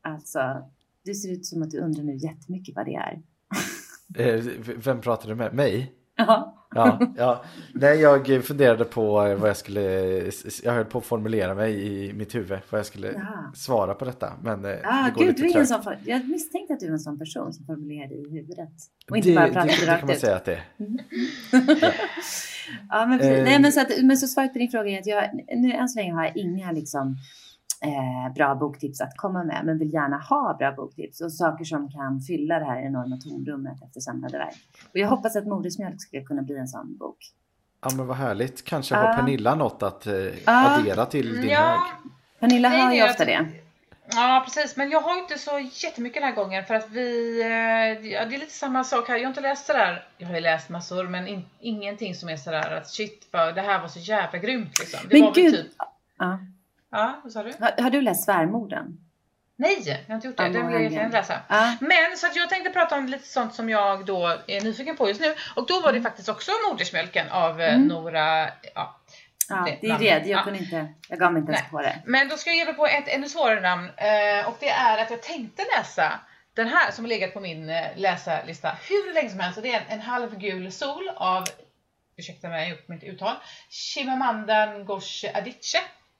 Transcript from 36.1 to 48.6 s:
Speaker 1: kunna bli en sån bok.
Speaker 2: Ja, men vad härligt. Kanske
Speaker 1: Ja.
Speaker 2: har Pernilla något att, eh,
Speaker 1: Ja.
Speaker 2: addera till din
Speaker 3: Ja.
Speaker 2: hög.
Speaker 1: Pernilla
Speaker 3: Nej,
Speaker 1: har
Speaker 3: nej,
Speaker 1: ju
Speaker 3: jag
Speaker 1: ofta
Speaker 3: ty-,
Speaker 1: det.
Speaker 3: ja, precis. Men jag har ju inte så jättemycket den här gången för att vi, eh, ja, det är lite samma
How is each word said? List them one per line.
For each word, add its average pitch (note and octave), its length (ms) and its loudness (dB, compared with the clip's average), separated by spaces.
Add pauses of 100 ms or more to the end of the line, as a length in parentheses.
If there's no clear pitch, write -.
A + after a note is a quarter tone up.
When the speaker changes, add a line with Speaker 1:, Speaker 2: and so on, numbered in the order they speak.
Speaker 1:
kunna C#3 180 -6
bli C#3 160 -8
en C3 100 -8
sån - 300 -14
bok. - 200 -12 (640)
Speaker 2:
Ja, C3 140 -4
men C3 120 -4
vad C3 100 -6
härligt. B2+ 480 -4
Kanske C#3+ 300 -2
Speaker 1:
Ja. G#3 60 4
Speaker 2:
har A3+ 140 4
Pernilla C#3 400 2
något C#3 280 -2
att, - 240 -4
eh, G#2 60 -2
Speaker 1:
Ja. F#2+ 180 -2 (140)
Speaker 2:
addera B3 600 6
till F#3 360 -2
din C4 80 0
Speaker 3:
Ja. D4 100 4
Speaker 2:
hög. E4+ 520 0 (280)
Speaker 1:
Pernilla B3 300 6
Speaker 3:
Nej, B3+ 100 6
Speaker 1:
har B3+ 80 6
Speaker 3:
nej, B3 100 6
Speaker 1:
ju A3+ 60 8
Speaker 3:
jag G#3+ 80 8
Speaker 1:
ofta - 140 2
Speaker 3:
ty-, - 60 2
Speaker 1:
det. D3 140 4 (640)
Speaker 3:
ja, B3 340 6
precis. D4 320 -4
Men C#4 140 -2
jag D#4 100 6
har E4+ 140 0
ju F#4 60 -4
inte D4+ 160 -8
så C#4+ 320 -6 (160)
jättemycket A#3+ 360 -6
den C#4 80 2
här A#3 60 -4
gången F#3+ 300 -2
för A3 100 -2
att A3 160 -2
vi, A#3 500 -2
eh, A3+ 60 0 (640)
ja, G#3 140 -2
det A3+ 100 -8
är C#4 40 -8
lite D4+ 140 -12
samma C4 300 -2